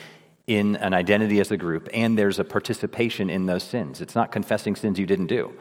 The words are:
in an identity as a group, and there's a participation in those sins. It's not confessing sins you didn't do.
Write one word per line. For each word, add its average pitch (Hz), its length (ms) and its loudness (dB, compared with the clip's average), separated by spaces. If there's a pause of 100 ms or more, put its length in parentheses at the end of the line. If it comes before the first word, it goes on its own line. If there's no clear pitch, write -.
(460)
in 104 300 2
an 95 160 -2
identity 104 480 4
as 95 100 2
a 104 60 0
group, 82 380 -4
and 113 240 2
there's 101 200 2
a 95 60 2
participation 107 840 -2
in 92 160 -2
those 90 160 0
sins. - 380 -8
It's - 140 -10
not 117 180 0
confessing 104 440 -2
sins 98 220 -2
you 98 80 0
didn't 92 220 0
do. 110 320 -2